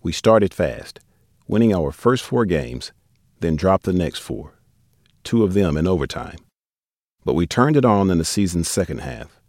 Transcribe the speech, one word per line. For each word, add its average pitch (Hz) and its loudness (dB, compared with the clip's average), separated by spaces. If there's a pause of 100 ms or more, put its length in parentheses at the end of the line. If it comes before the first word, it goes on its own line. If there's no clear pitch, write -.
We 87 -6
started 107 2
fast, 78 -6 (460)
winning 110 2
our 73 -2
first 123 -2
four 123 -2
games, 67 -4 (480)
then 82 0
dropped 92 0
the 95 -2
next 85 -2
four, - -14 (680)
two 117 2
of 92 0
them 90 2
in 82 0
overtime. 82 -4 (880)
But 65 0
we 85 2
turned 143 2
it 127 2
on 101 4
in 90 2
the 82 0
season's 87 -2
second 85 -4
half 64 -14